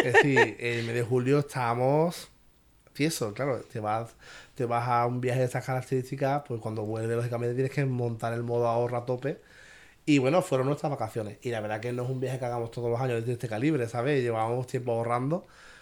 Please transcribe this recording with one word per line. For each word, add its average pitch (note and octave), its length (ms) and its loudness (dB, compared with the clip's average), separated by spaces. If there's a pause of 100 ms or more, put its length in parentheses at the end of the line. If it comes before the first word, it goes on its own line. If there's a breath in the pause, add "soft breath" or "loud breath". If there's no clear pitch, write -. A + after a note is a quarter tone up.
Es - 120 2
decir, C3+ 440 6
el A#2+ 260 -2
mes A#2 100 -4
de A#2+ 80 2
julio B2+ 360 2
estábamos C3+ 880 0 (640)
tiesos, C#3 400 0
claro. B2+ 300 -2 (100)
Te A#2 80 -8
vas, G#2+ 300 -2 (460 soft breath)
te B2+ 100 -2
vas A#2 240 0
a A#2+ 160 4
un B2 160 -2
viaje B2 180 0
de C3 60 4
estas B2 180 -4
características, C3+ 840 -2
pues A#2 140 -6
cuando A2 240 -4
vuelves, A2+ 320 -2
lógicamente, A#2+ 400 -2
tienes C3 160 0
que C#3+ 140 0
montar A#2+ 480 -2
el A#2+ 100 -4
modo A#2+ 240 0
ahorro A#2+ 300 0
a A#2+ 80 -4
tope. C3 340 -4 (680 soft breath)
Y D3 120 6
bueno, C3+ 240 4
fueron C3 240 2
nuestras C#3+ 240 0
vacaciones. A2+ 540 -4
Y B2 80 -4
la A2+ 80 -2
verdad G#2+ 220 -4
que B2 120 -4
no B2 100 -2
es B2 60 -4
un C3 100 -4
viaje B2+ 200 -2
que B2+ 60 -4
hagamos A#2+ 260 -4
todos A#2+ 180 -4
los A#2 100 0
años A#2+ 280 0
de B2 60 0
este A#2+ 140 -6
calibre, A#2+ 400 0
¿sabes? B2 360 0
Llevábamos A#2 420 0
tiempo B2 260 -4
ahorrando A#2+ 540 -2 (360 soft breath)